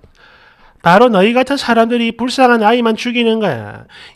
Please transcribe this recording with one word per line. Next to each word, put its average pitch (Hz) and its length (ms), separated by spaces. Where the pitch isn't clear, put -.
바로 196 260
너희 214 260
같은 262 240
사람들이 226 580
불쌍한 240 460
아이만 226 340
죽이는 233 440
거야. 113 440